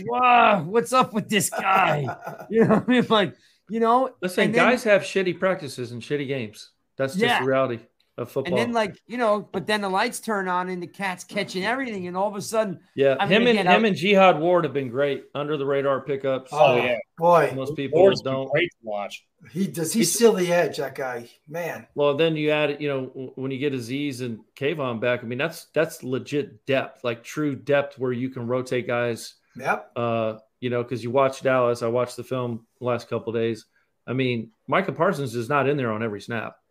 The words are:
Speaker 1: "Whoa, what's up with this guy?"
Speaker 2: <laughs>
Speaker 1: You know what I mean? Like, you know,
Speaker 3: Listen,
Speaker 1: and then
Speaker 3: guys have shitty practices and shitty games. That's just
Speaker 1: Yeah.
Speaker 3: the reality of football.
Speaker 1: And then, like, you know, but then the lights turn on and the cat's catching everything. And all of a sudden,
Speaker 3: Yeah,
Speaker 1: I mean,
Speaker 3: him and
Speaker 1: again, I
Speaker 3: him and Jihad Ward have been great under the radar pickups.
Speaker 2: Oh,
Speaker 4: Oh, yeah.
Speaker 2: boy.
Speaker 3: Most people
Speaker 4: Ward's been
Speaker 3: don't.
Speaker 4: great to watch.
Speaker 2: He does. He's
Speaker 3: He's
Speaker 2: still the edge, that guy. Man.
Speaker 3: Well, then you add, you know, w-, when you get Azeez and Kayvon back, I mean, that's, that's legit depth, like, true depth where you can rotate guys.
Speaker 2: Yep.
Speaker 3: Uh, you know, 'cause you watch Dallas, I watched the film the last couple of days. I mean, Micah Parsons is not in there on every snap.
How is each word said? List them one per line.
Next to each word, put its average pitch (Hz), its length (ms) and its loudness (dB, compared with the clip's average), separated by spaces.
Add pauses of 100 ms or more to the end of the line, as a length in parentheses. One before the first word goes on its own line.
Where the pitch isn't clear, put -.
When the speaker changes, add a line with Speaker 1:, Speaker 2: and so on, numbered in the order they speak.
Speaker 1:
"Whoa, 233 640 6
what's 233 240 -2
up 254 200 2
with 214 160 -4
this 202 220 0
guy?" 180 560 2 (260)
Speaker 2:
<laughs> - 180 -14
Speaker 1:
You 220 160 4
know 214 100 4
what 208 120 0
I - 40 2
mean? 240 160 4
Like, 202 260 2 (360)
you 226 100 -4
know, 240 400 2
Speaker 3:
Listen, 185 240 0
Speaker 1:
and 180 100 0
then 226 120 4
Speaker 3:
guys 240 180 2
have 202 180 4
shitty 180 380 -2
practices 156 520 -4
and 120 100 -10
shitty 143 260 -4
games. 123 420 -8 (260)
That's 135 180 -2
just 202 100 2
Speaker 1:
Yeah. 233 160 2
Speaker 3:
the 127 60 -2
reality 131 320 0 (400)
of 123 120 -8
football. 139 220 -4
Speaker 1:
And - 60 2
then, 233 160 0
like, 214 320 -2
you 220 100 -10
know, 214 360 0
but 175 140 -6
then 214 140 0
the 202 80 -4
lights 202 320 -2
turn 196 260 -4
on 180 220 -2
and 180 140 -6
the 170 40 -10
cat's 185 380 -8
catching 185 400 -6
everything. 220 440 -4
And 175 80 -8
all 196 120 0
of 202 60 -6
a 202 80 -6
sudden, 208 380 -2 (140)
Speaker 3:
Yeah, 135 240 4
Speaker 1:
I 202 60 0
mean, 202 80 0
Speaker 3:
him 220 140 6
and 240 40 6 (100)
Speaker 1:
again, 180 80 2
I 196 80 8
Speaker 3:
him 220 100 4
and 190 100 0
Jihad 190 420 6
Ward 170 260 2
have 131 100 -4
been 135 160 -4
great 139 340 -2 (100)
under 147 220 -4
the 139 80 -4
radar 139 380 0
pickups. 135 500 -4
Speaker 2:
Oh, 147 60 -2 (140)
Speaker 4:
Oh, 123 40 2
yeah. 120 220 0 (180)
Speaker 2:
boy. 165 380 4
Speaker 3:
Most 135 220 -6
people 143 240 0
Speaker 4:
Ward's 196 200 6
been 135 140 -4
Speaker 3:
don't. 135 160 -6
Speaker 4:
great 165 200 0
to - 120 -20
watch. 101 420 -8 (260)
Speaker 2:
He 190 160 -2
does. 156 260 -4
He's 220 160 2
Speaker 3:
He's - 60 -2
Speaker 2:
still 226 200 6
the 175 180 0
edge, 175 240 2
that 139 180 -6
guy. 123 340 -8 (200)
Man. 147 460 -8
Speaker 3:
Well, 143 220 2
then 160 200 2
you 151 140 0
add, 151 320 0
you 147 60 -2
know, 131 180 -4
w-, 131 300 -12
when 135 140 -6
you 135 80 -6
get 139 140 -2
Azeez 131 480 -6
and 117 200 -8 (160)
Kayvon 135 440 -4
back, 123 240 0
I - 20 -12
mean, 123 120 -6
that's, 165 260 -6 (100)
that's 160 300 -2
legit 127 640 -4
depth, - 360 -2
like, 117 220 -4
true 147 320 -4
depth 139 420 0
where 127 140 -2
you 123 160 -4
can 127 180 -8
rotate 127 400 -2
guys. 120 480 -2 (220)
Speaker 2:
Yep. - 400 -4
Speaker 3:
Uh, 113 380 0 (260)
you 123 100 -4
know, 120 140 -2
'cause 120 180 -8
you 120 80 -6
watch 135 320 2
Dallas, 123 400 2
I 117 60 0
watched 120 280 -2
the 120 60 -10
film 120 440 -6 (120)
the 123 60 -10
last 120 240 -2
couple 113 260 -4
of 117 60 -2
days. 113 240 -2 (420)
I 117 60 -6
mean, 123 400 -2 (160)
Micah 160 240 0
Parsons 143 420 -2
is 117 140 -4
not 139 200 2
in 147 80 2
there 123 140 -2
on 107 140 -4
every 104 160 -6
snap. 113 360 -8 (140)